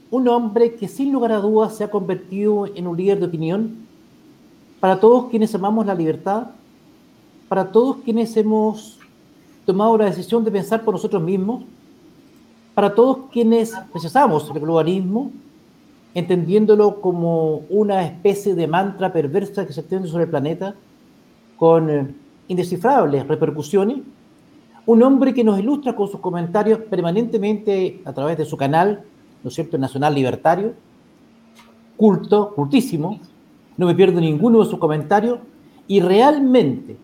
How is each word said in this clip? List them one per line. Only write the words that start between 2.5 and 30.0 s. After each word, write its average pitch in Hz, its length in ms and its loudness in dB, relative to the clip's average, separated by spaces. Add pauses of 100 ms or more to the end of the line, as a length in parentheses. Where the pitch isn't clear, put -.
en 175 220 -10
un 170 80 -6
líder 196 240 0
de 175 60 -2
opinión 170 600 -6 (920)
para 185 180 2
todos 240 320 4
quienes 220 240 -2
amamos 202 320 -2
la 196 80 -2
libertad, 185 540 -4 (1000)
para 185 220 -2
todos 247 280 2
quienes 226 380 -4
hemos 214 600 -2 (680)
tomado 214 320 2
la 214 80 2
decisión 185 360 -2
de 220 80 -2
pensar 202 320 -2
por 220 120 -2
nosotros 208 280 -4
mismos, 196 400 -4 (1120)
para 202 180 2
todos 254 260 4 (140)
quienes 226 400 2 (220)
rechazamos 170 580 0
el 151 80 -8
globalismo, 180 680 0 (840)
entendiéndolo 196 840 2
como 170 580 0 (100)
una 196 360 0
especie 196 500 -2
de 165 120 0
mantra 185 460 -2
perversa 175 540 -2
que 147 60 -14
se 147 80 -10
extiende 185 280 -6
sobre 165 160 -2
el 165 60 -4
planeta 165 440 -4 (800)
con, 165 340 4
eh, 143 160 0 (420)
indescifrables 175 800 0
repercusiones. 160 680 -2 (880)
Un 226 160 6
hombre 262 320 4
que 247 100 2
nos 202 160 2
ilustra 254 340 -2
con 202 140 -4
sus - 100 -12
comentarios 180 600 -2 (100)
permanentemente 202 1120 -2
a 139 80 -12
través 147 260 -4
de 156 80 -4
su 165 100 -10
canal, 165 460 0 (420)
¿no 135 40 -10
es 131 60 -10
cierto?, 165 220 -6
Nacional 143 380 -2